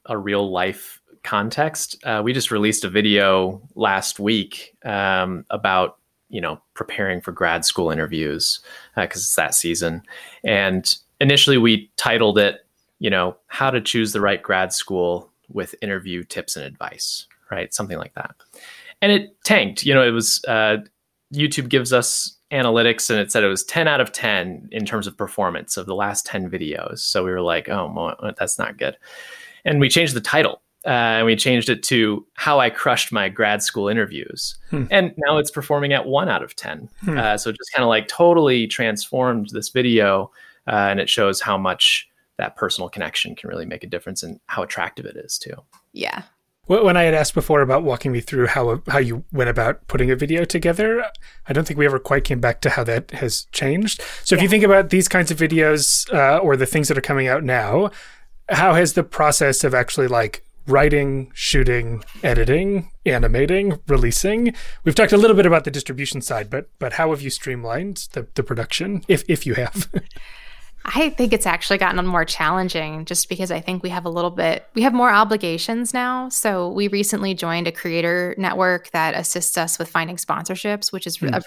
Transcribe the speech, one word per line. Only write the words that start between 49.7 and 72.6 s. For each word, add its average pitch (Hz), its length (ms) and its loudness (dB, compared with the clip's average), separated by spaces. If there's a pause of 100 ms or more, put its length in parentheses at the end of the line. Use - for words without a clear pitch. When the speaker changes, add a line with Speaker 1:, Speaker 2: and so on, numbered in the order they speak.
Speaker 2:
putting 127 240 0
a 127 60 2
video 156 280 0
together, 185 600 0 (440)
I 160 40 -4
don't 151 120 2
think 147 140 -4
we 147 80 6
ever 135 140 2
quite 139 240 0
came 123 160 0
back 120 220 0
to 139 80 2
how - 120 0
that 113 300 -2
has - 400 -6
changed. 165 500 -2 (220)
So - 100 4
if 170 80 4
you 196 40 6
Speaker 3:
Yeah. 180 40 2
Speaker 2:
think 214 140 6
about 196 260 8
these 185 160 4
kinds 180 240 2
of 151 80 -2
videos, 156 720 2
uh, 147 260 4
or 156 180 4
the 131 100 0
things 147 220 0
that 139 100 2
are 131 40 -2
coming 135 260 0
out 135 160 0
now, 127 480 0 (560)
how 170 260 4
has 175 200 4
the 175 100 2
process 147 580 2
of 131 100 2
actually, 127 360 2
like, 117 340 0 (240)
writing, 139 680 2
shooting, 120 680 2 (220)
editing, 160 640 2 (160)
animating, 143 800 2
releasing? 190 640 2 (300)
We've 156 140 2
talked 214 160 6
a 208 60 8
little 214 180 8
bit 190 100 6
about 165 160 4
the 151 80 -6
distribution 135 500 -8
side, 107 300 -6
but, 139 180 -6 (120)
but 127 140 -6
how 160 160 2
have 143 120 -2
you 135 80 -6
streamlined 127 800 -6
the, 117 220 -8
the 131 80 0
production, 165 640 -4
if, - 220 4
if - 180 0
you 117 80 0
have? 127 400 -2
<laughs> - 80 -2 (840)
Speaker 3:
I 302 220 2
think 247 240 0
it's 214 140 0
actually 180 320 0
gotten 180 280 0
more 175 200 2
challenging 160 800 -2